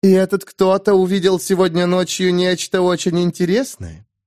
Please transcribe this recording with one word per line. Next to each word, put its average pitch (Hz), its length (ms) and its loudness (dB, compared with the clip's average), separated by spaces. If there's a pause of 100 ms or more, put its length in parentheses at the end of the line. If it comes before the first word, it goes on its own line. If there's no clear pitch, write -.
"И 196 100 4
этот 190 340 0
кто-то 196 480 0
увидел 185 460 2
сегодня 180 460 0
ночью 180 480 0
нечто 180 480 -2
очень 175 400 0
интересное. 175 840 -4 (200)